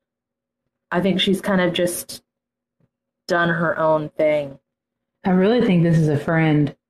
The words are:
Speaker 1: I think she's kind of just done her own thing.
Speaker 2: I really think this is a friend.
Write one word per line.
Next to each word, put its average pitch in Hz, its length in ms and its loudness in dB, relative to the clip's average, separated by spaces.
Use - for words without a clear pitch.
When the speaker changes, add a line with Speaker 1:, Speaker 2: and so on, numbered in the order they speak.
Speaker 1:
I 175 120 -2
think 190 180 0
she's 190 220 0
kind 196 180 0
of 175 140 0
just - 480 -6
done 170 220 0
her 165 280 -4
own 156 300 0
thing. 147 500 -2
Speaker 2:
I 196 80 -2
really 196 360 2
think 175 160 4
this 165 160 2
is 156 100 2
a 147 100 0
friend. 156 560 0